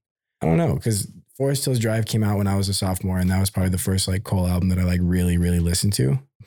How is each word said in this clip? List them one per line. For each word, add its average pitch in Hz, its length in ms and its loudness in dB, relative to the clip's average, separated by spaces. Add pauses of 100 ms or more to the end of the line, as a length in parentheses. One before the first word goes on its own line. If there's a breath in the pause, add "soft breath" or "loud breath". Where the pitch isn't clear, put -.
(400)
I - 60 -4
don't 165 100 2
know, 151 200 0
'cause 104 320 -2 (280)
Forest 135 280 -2
Hills 127 140 0
Drive 110 280 0
came 107 160 0
out 101 160 0
when 101 80 0
I 98 100 0
was 98 120 0
a 95 60 -2
sophomore, 92 440 -2
and 92 120 2
that 92 100 2
was 98 100 0
probably 92 200 0
the 92 80 0
first, 95 280 -2
like, 95 160 -2
Cole 92 240 0
album 90 220 0
that 90 100 2
I, 90 60 2
like, 90 180 2
really, 87 360 2
really 87 220 2
listened 85 340 0
to. 135 240 0 (280)